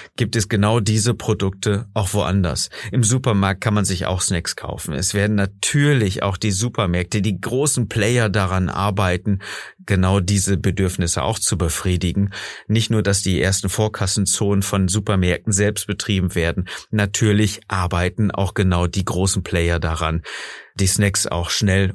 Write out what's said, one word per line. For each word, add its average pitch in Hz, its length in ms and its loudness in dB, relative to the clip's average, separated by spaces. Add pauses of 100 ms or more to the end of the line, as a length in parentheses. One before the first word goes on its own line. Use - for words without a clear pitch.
(140)
gibt 107 220 -2
es 107 140 -2
genau 110 280 2
diese 110 360 0
Produkte 101 800 -2
auch 98 180 0
woanders. 87 560 0 (240)
Im 127 100 2
Supermarkt 104 600 2
kann 110 100 0
man 104 140 2
sich 87 180 -2
auch 90 160 -2
Snacks - 360 -2
kaufen. - 360 -8
Es 73 220 -2
werden 104 220 2
natürlich 110 840 2
auch 98 140 0
die 107 140 0
Supermärkte, 92 720 0
die 90 180 -2
großen 123 480 0
Player 113 400 2
daran 92 400 0
arbeiten, 95 720 0 (400)
genau 95 420 2
diese 95 380 0
Bedürfnisse 90 640 0
auch 101 160 -2
zu - 180 -2
befriedigen. 90 800 0 (340)
Nicht 110 220 2
nur, 110 120 2
dass 98 200 2
die 90 180 0
ersten 95 300 0
Vorkassenzonen 101 880 0
von 95 280 0
Supermärkten 95 680 0
selbst 101 320 0
betrieben 92 480 -2
werden. 85 340 0 (220)
Natürlich 104 760 2
arbeiten 90 640 0
auch 95 220 -2
genau 90 340 2
die 90 200 -2
großen 92 360 0
Player 85 380 0
daran, 80 400 -2 (540)
die 98 140 2
Snacks 101 380 2
auch 87 220 -2
schnell 95 460 2